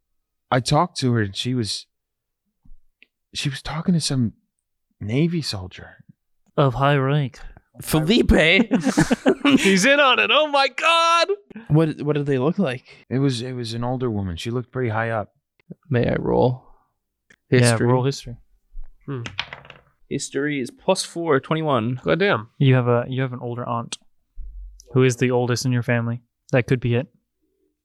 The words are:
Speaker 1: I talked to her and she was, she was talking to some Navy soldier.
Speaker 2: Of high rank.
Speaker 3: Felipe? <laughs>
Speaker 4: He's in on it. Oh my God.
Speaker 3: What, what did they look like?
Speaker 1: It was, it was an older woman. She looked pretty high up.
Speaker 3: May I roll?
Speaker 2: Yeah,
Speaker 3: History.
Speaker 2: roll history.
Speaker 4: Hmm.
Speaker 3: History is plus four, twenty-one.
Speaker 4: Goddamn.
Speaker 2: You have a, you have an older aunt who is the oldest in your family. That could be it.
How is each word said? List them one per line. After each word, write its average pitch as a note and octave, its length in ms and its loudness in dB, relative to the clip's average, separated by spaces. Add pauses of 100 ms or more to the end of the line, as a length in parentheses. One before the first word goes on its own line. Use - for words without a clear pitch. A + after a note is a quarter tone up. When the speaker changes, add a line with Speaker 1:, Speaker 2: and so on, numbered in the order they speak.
(500)
Speaker 1:
I C3 100 2
talked D3+ 400 0
to B2 140 0
her A#2 80 2
and G2+ 140 -4
she B2 180 -4
was, A#2 320 -6 (1500)
she - 160 -6
was C3 120 -8
talking D#3+ 320 -4
to D#3+ 80 0
some B2+ 320 -2 (680)
Navy D3+ 420 0
soldier. - 600 -12 (540)
Speaker 2:
Of C#3 180 4
high C#3 220 2
rank. C3+ 420 0 (420)
Speaker 3:
Felipe? E3+ 500 2
<laughs> G3 1120 2 (140)
Speaker 4:
He's F#3+ 260 4
in C#4 140 4
on B3+ 200 4
it. G#3 120 0
Oh D4+ 160 2
my C#4 200 2
God. E4 600 2 (420)
Speaker 3:
What, D#3 320 2
what D3 160 -2
did C#3+ 80 -4
they C#3 120 0
look D3 220 0
like? C3 500 -6
Speaker 1:
It B2+ 100 -2
was, C3+ 220 0
it B2+ 120 -10
was A#2+ 200 -10
an A#2 120 -6
older B2 260 -4
woman. G2 240 -4
She A#2 160 -8
looked B2 200 -6
pretty B2+ 180 -4
high A2+ 220 -4
up. A2 220 -6 (560)
Speaker 3:
May B2 200 0
I - 100 0
roll? B2 460 0 (840)
Speaker 2:
Yeah, B2+ 120 4
Speaker 3:
History. A#2+ 260 2
Speaker 2:
roll B2 160 2
history. B2+ 320 -6 (720)
Speaker 4:
Hmm. C3+ 160 -10 (880)
Speaker 3:
History C#3+ 500 -4
is B2+ 100 -6
plus - 360 -2
four, D#3+ 340 0
twenty-one. C3+ 640 -2
Speaker 4:
Goddamn. D#3+ 540 0
Speaker 2:
You C3 180 6
have B2 140 2
a, A#2+ 180 2
you C3 140 -4
have C3 100 -4
an B2 100 -10
older B2 240 -8
aunt A#2+ 320 -6 (960)
who C3 100 4
is B2+ 120 2
the B2+ 160 0
oldest B2 340 0
in C3 60 0
your A#2+ 120 0
family. A#2 380 -2 (300)
That B2+ 160 2
could C3 140 0
be A#2+ 140 0
it. C3 120 -2 (760)